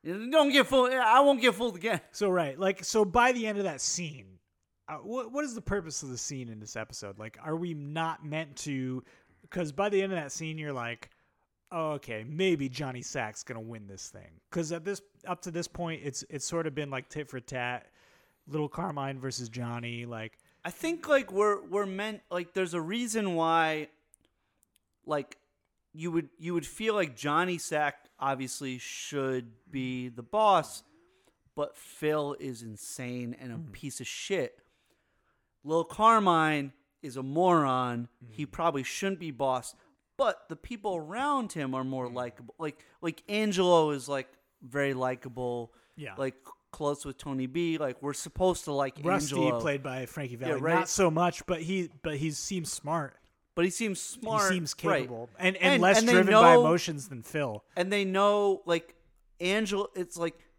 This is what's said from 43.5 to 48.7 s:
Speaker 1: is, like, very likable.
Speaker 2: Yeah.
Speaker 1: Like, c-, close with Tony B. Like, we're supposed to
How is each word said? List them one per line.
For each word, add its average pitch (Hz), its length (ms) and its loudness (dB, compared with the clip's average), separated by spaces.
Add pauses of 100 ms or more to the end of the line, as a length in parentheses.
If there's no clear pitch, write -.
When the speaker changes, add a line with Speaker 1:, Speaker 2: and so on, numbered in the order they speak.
Speaker 1:
is, 139 180 -6
like, 135 200 -4 (340)
very 139 320 -2
likable. 127 760 -4 (240)
Speaker 2:
Yeah. 127 220 -10
Speaker 1:
Like, 135 160 -2 (120)
c-, - 60 -20 (180)
close 143 360 -4
with 135 100 -10
Tony 131 300 -4
B. 160 320 -2
Like, 135 240 -4
we're 139 100 -4
supposed 180 540 0
to 151 60 -4